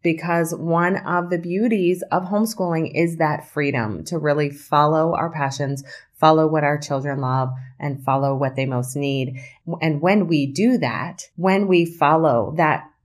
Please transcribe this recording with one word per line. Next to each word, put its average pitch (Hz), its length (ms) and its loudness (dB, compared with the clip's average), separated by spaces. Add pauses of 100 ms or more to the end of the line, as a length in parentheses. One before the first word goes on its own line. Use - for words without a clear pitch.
Because 165 520 0
one 170 420 0 (100)
of 175 220 -2
the 180 80 -2
beauties 180 720 0
of 180 120 0
homeschooling 180 720 -2
is 170 240 0
that 151 280 0
freedom 120 580 -2
to 175 120 -6
really 147 320 0
follow 156 640 2
our 165 160 -2
passions, 139 540 -4 (300)
follow 160 320 4
what 156 180 0
our 147 140 2
children 139 420 -4
love, 131 300 0 (280)
and 139 240 -6
follow 139 320 0
what 135 220 -2
they 135 80 -2
most 127 320 -4
need. 135 420 -2 (440)
And 156 180 0
when 185 280 2
we 147 180 2
do 220 320 2
that, 156 580 -6
when 190 320 2
we 175 160 6
follow 151 720 2
that 156 340 0 (140)